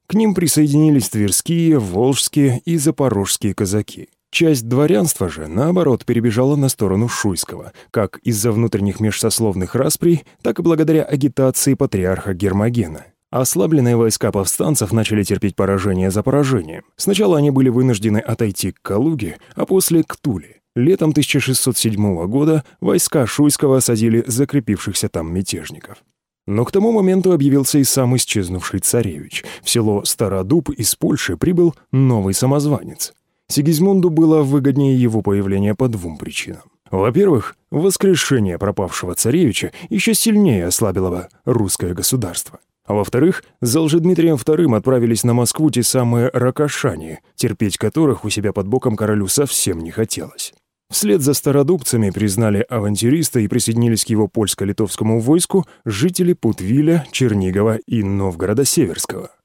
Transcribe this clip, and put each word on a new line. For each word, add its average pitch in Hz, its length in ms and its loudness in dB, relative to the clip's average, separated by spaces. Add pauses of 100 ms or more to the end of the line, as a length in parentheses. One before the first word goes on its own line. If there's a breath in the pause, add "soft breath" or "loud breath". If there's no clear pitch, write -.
К - 80 -2
ним 220 180 2
присоединились 151 760 2
тверские, 151 720 0
волжские 123 840 0
и 170 100 0
запорожские 127 800 0
казаки. 101 560 -4 (220)
Часть 143 360 0
дворянства 147 640 0
же, 78 180 -10
наоборот, 143 560 0
перебежала 120 540 0
на 139 100 2
сторону 104 400 0
Шуйского, - 640 -6 (200 loud breath)
как 104 320 -2
из-за 113 280 0
внутренних 104 480 0
межсословных 104 760 -2
расприй, 156 500 0 (160 soft breath)
так - 180 -2
и 175 40 -2
благодаря 160 400 2
агитации 135 720 0
патриарха 95 580 -2
Гермогена. 98 720 -2 (260)
Ослабленные 131 640 2
войска 113 340 0
повстанцев 104 640 -2
начали 107 300 2
терпеть 95 340 -2
поражение 95 520 0
за 101 140 0
поражением. 131 600 -2 (120)
Сначала 190 420 2
они 143 140 2
были 131 160 4
вынуждены 113 520 2
отойти 107 520 -2
к - 100 -16
Калуге, 110 580 -2 (160 loud breath)
а - 100 -4
после — 170 380 2
к - 120 -14
Туле. - 460 -6 (120)
Летом 156 380 2
тысяча 147 300 0
шестьсот 127 360 -2
седьмого 98 500 0
года 147 360 0 (160 soft breath)
войска 180 460 0
Шуйского 143 520 2
осадили 117 480 2
закрепившихся 110 840 -2
там 82 240 -6
мятежников. 85 640 -8 (500)
Но 104 160 0
к - 80 -6
тому 214 220 2
моменту 185 400 2
объявился 139 460 2
и 135 40 4
сам 127 320 2
исчезнувший 92 640 -4
царевич. 90 640 -4 (200 loud breath)
В - 60 -6
село 107 360 0
Стародуб 101 640 -2
из 117 260 -4
Польши - 400 -2
прибыл 170 400 2 (160 soft breath)
новый 120 420 2
самозванец. 139 800 -2 (360)
Сигизмунду 175 640 2
было 156 320 4
выгоднее 139 560 2
его 110 220 2
появление 101 540 0
по 131 140 0
двум 87 280 -8
причинам. - 460 -12 (260)
Во-первых, 120 680 0 (120)
воскрешение 143 880 0
пропавшего 92 560 -4
царевича 131 600 0 (160 loud breath)
еще 220 240 0
сильнее 185 540 2
ослабило 92 420 -2
бы 90 180 -6 (160)
русское 95 500 -2
государство. 95 640 -6 (280)
А 104 60 -2
во-вторых, 120 500 0 (180 soft breath)
за 123 200 0
Лжедмитрием 165 560 2
вторым 156 380 2
отправились 117 480 2
на 120 100 2
Москву 123 380 0
те 123 100 0
самые 117 500 0
ракошане, 120 920 -2 (140)
терпеть - 440 -2
которых 131 460 0
у 110 40 -6
себя 101 240 -4
под 98 140 -4
боком 120 280 0
королю 104 320 0
совсем 98 520 -2
не 82 100 -10
хотелось. - 640 -8 (380)
Вслед 202 300 2
за 139 120 2
стародубцами 135 800 0
признали 104 580 0
авантюриста 117 720 0
и 107 80 2
присоединились 117 580 0
к - 40 -6
его 107 180 2
польско-литовскому 107 920 -2
войску 165 460 2 (180 soft breath)
жители 175 500 0
Путвиля, 135 800 0
Чернигова 104 640 0 (100)
и 113 160 -2
Новгорода 98 640 -2
Северского. 92 640 -4 (140)